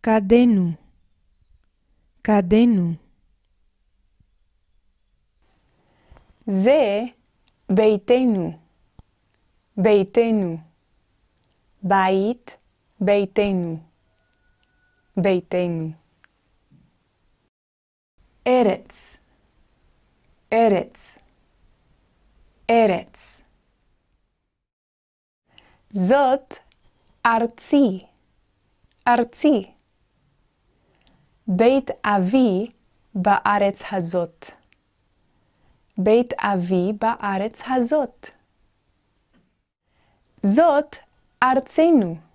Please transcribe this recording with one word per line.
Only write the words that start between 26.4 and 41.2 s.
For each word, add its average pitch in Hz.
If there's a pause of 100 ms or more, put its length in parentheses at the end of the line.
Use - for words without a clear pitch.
ארצי, 233 (1080)
ארצי. 240 (1700)
בית 233 (140)
אבי 208 (440)
בארץ 202 (100)
הזאת. 170 (1500)
בית 220
אבי 185
בארץ 208
הזאת. 262 (2250)
זאת 294 (460)